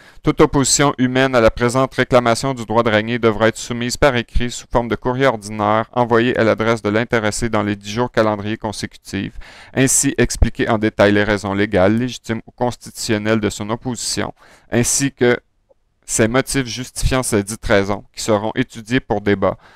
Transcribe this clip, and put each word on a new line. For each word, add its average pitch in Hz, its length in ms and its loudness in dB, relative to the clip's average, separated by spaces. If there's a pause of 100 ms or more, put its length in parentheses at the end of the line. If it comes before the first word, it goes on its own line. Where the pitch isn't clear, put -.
(220)
Toute 147 180 -2
opposition 143 600 4
humaine 131 360 2
à 120 60 4
la 110 100 6
présente 120 440 0
réclamation 123 580 2
du 117 100 -8
droit 110 180 0
de 117 80 2
régner 110 300 0
devra 110 300 2
être - 80 -4
soumise 120 400 -6
par 139 180 2
écrit 120 360 -2
sous - 200 -14
forme 120 160 0
de 107 80 -2
courrier 127 300 0
ordinaire 107 680 0
envoyé 120 460 2
à 110 80 2
l'adresse 110 360 2
de 104 60 -4
l'intéressé 110 600 -2
dans 107 120 -2
les 104 140 -2
dix 101 160 -14
jours 120 180 -2
calendrier 107 460 -2
consécutifs, 101 800 -8 (400)
ainsi 135 440 2
expliquer - 520 0
en 113 80 0
détail 104 340 2
les 104 140 4
raisons 101 280 -2
légales, 101 440 2
légitimes 117 500 -6
ou - 40 -20
constitutionnelles 110 880 -2
de 101 80 0
son 104 200 -10
opposition, 113 640 -6 (380)
ainsi 120 400 0
que 123 260 2 (680)
ses 110 240 0
motifs 131 380 -2
justifiant 127 540 -2
ces 104 220 0
dites 110 220 -10
raisons, 101 400 0 (100)
qui - 60 -12
seront 107 340 -2
étudiés 120 460 -4
pour 107 180 -4
débat. 101 380 0 (180)